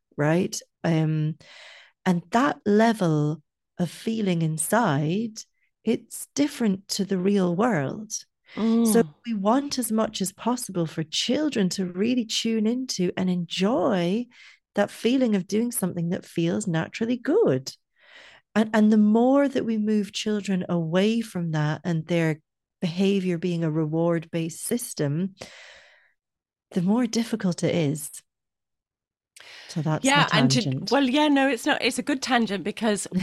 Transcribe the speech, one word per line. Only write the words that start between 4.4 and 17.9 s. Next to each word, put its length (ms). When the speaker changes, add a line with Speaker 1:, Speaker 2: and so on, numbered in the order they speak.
Speaker 1:
inside, 960
it's 520
different 520
to 160
the 140
real 360
world. 600
So 80
Speaker 2:
Mm. 520
Speaker 1:
we 80
want 440
as 140
much 300
as 100
possible 540
for 180
children 680
to 140
really 380
tune 420
into 520
and 120
enjoy 960
that 160
feeling 440
of 120
doing 240
something 380
that 160
feels 420
naturally 480
good. 560